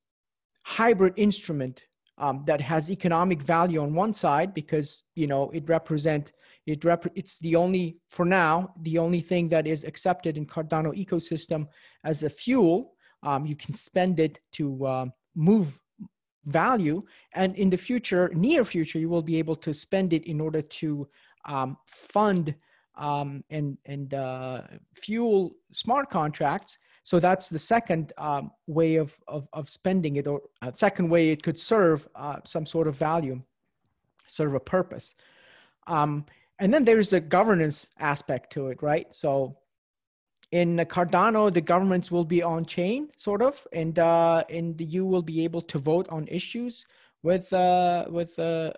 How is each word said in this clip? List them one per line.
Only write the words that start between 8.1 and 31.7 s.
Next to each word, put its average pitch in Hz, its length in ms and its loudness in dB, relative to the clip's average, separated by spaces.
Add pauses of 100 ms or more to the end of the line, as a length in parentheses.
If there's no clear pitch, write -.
now, 175 560 2
the 160 160 0
only 170 220 2
thing 170 280 0
that 160 180 2
is 156 180 -2
accepted 170 520 -4
in 151 80 -6
Cardano 160 500 -2
ecosystem 165 720 -4 (380)
as 151 180 -4
a 156 60 0
fuel. 208 640 2 (300)
Um, 143 240 -2
you 151 100 -6
can - 160 -12
spend 180 480 0
it 156 200 0 (120)
to, 135 340 -4
uh, 131 200 -2 (280)
move 170 460 2 (640)
value, 170 580 0 (320)
and 190 220 0
in 190 140 2
the 180 80 2
future, 185 560 0
near 240 300 2
future, 165 340 -4
you 160 100 -2
will 170 140 0
be 160 160 -2
able 160 180 -2
to 156 160 -6
spend 190 400 -2
it 160 140 0
in 151 140 -4
order 156 200 -2
to, 147 480 -6 (380)
um, 135 400 -6
fund, 185 680 0 (420)
um, 143 520 -6
and, 147 380 -6
and, 139 260 -10
uh, 131 500 -8 (320)
fuel 214 580 0 (200)
smart - 380 -2
contracts. 151 680 -2 (320)
So 175 80 4
that's 185 300 2
the 160 100 -6 (160)
second, 175 440 0
um, 147 320 -4 (160)
way 160 300 2
of, 156 200 -2 (180)
of, 143 140 -10 (100)
of 147 120 -10
spending 180 460 -2
it, 143 100 -2
or 143 160 -4 (180)
a 127 140 -10
second 196 340 0
way 165 220 6
it 151 120 -2
could 160 160 -4
serve, 170 560 2